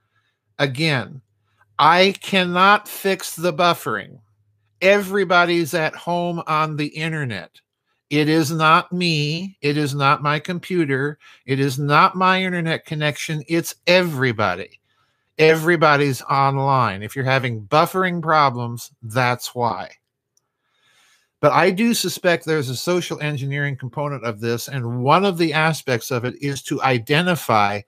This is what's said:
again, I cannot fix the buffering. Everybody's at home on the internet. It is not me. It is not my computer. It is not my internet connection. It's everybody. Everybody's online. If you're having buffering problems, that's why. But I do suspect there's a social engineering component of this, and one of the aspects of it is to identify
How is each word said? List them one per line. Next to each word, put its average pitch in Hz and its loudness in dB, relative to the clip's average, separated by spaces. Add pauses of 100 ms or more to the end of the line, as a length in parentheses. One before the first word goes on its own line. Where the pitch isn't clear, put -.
(580)
again, 139 -2 (560)
I 180 6
cannot 190 2
fix - -6
the 165 -2
buffering. 147 -2 (600)
Everybody's 180 2
at 156 -2
home 175 -4
on 156 -2
the 147 -4
internet. 147 -8 (520)
It 147 2
is 156 2
not 165 4
me. 170 -2
It 143 0
is 143 -2
not 139 2
my 147 0
computer. 151 -2 (300)
It 135 -2
is 135 -2
not 151 4
my 185 2
internet 175 -4
connection. 151 -4
It's 165 -2 (120)
everybody. 127 0 (600)
Everybody's 156 4
online. 135 0
If 104 -12
you're 135 -4
having 127 0
buffering 175 0
problems, 123 0 (100)
that's 123 -2
why. 110 -4 (1500)
But 147 4
I 160 4
do 226 2
suspect 175 -2
there's 156 -2
a 127 -6
social 175 -4
engineering 143 -4
component 139 -8
of 110 -6
this, 117 -4
and 123 -6
one 165 4
of 185 0
the 165 0
aspects 156 -2
of 123 -2
it - -8
is 139 -6
to 143 -6
identify 123 0